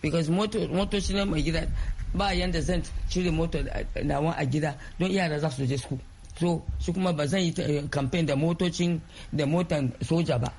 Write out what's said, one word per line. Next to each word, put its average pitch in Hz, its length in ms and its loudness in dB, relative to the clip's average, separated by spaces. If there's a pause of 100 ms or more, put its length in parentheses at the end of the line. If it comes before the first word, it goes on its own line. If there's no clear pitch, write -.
Because 156 280 0
moto, 202 380 0
motoci 196 460 0
na 196 120 2
mai 165 160 0
gida, 160 260 0 (460)
ba 196 200 2
yanda 180 280 2
zan 175 220 0 (260)
cire 180 220 2
moto 165 260 0 (460)
nawa 143 340 0
a 151 80 0
gida 147 300 0 (240)
don 185 120 2
yara 170 280 2
za 156 100 0
su 135 160 -2
je 131 120 0
school. 131 220 -4 (400)
So, 165 240 2 (160)
shi - 140 0
kuma 185 200 2
ba 147 140 0
zan 185 140 2
yi 170 120 2
ta, - 100 -2
eh, 147 260 0
campaign 143 360 0
da 143 100 2
motocin, 170 640 2 (320)
da 147 140 2
motan 156 460 2 (100)
soja 165 380 2
ba. 127 200 0